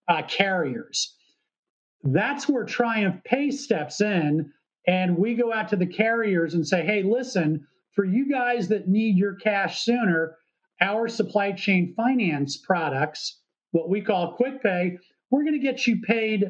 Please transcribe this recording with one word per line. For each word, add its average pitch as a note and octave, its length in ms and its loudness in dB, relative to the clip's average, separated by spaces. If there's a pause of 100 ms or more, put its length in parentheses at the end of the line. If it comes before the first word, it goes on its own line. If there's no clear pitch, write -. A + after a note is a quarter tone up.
uh, D#3+ 160 2
carriers. E3 960 -4 (880)
That's G#3+ 440 0
where B3+ 160 2
TriumphPay B3 920 0
steps D3+ 460 -2
in, D#3+ 520 2 (340)
and F3+ 320 2
we A3+ 160 2
go A#3 180 0
out A3 180 -2
to G#3 60 0
the F3+ 100 2
carriers G3+ 680 0
and E3 100 0
say, E3 220 0
Hey, G#3 160 0
listen, F#3+ 640 0 (240)
for G3+ 140 0
you B3 260 0
guys B3 380 -2
that G3+ 180 -2
need G#3 320 2
your G3 160 0
cash G3 500 -2
sooner, F3+ 520 0 (440)
our G#3 280 0
supply G3+ 420 0
chain F#3 460 0
finance G3 600 0
products, D3+ 840 -2 (320)
what E3 180 0
we G3+ 100 0
call F3+ 340 -2
Quick C4+ 280 -2
Pay, F3+ 340 0 (360)
we're C#4+ 120 4
gonna D4+ 140 0
get B3 300 -2
you G#3+ 140 2
paid A3 480 0